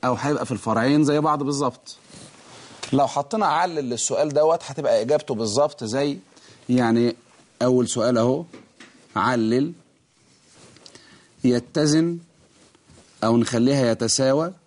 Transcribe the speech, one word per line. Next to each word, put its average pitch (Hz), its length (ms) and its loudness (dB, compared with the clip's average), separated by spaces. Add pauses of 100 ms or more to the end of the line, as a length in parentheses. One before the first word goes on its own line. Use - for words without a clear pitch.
أو 127 100 0
هيبقى 131 320 -2
في - 60 -8
الفرعين 120 520 2
زي 147 160 2
بعض 151 240 0
بالظبط. 139 540 -4 (960)
لو 135 140 2
حطينا 196 380 -2
علل 156 440 -2
للسؤال 135 440 -2
دوت 160 300 2
هتبقى 131 380 -2
إجابته 139 340 -2
بالظبط 117 480 -2
زي، 139 340 -4 (520)
يعني، 117 460 2 (460)
أول 123 260 2
سؤال 123 300 0
أهو، 127 260 0 (720)
علل 120 580 0 (1700)
يتزن 151 760 0 (1040)
أو 113 140 2
نخليها 120 540 2
يتساوى 135 640 0 (140)